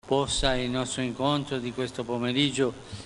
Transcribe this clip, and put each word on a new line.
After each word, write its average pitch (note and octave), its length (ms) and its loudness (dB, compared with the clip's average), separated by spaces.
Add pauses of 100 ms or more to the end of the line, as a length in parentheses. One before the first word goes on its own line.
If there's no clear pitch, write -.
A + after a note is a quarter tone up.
Possa C3+ 500 2
il B2+ 140 0
nostro B2+ 300 -2
incontro C3+ 580 0
di B2 140 -4
questo B2 320 -4
pomeriggio B2 720 2 (320)